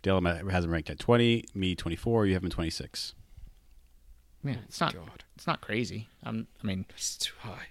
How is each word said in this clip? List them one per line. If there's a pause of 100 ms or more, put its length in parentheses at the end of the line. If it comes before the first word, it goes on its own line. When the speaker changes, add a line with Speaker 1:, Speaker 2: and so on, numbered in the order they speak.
Speaker 1:
Dale
ma-,
has
him
ranked
at
twenty, (100)
me
twenty-four,
you
have
him
twenty-six. (1300)
Speaker 2:
Yeah,
Speaker 3:
Oh
Speaker 2:
it's
not,
Speaker 3:
God. (100)
Speaker 2:
it's
not
crazy. (160)
I'm, (160)
I
mean,
Speaker 3:
It's
too
high.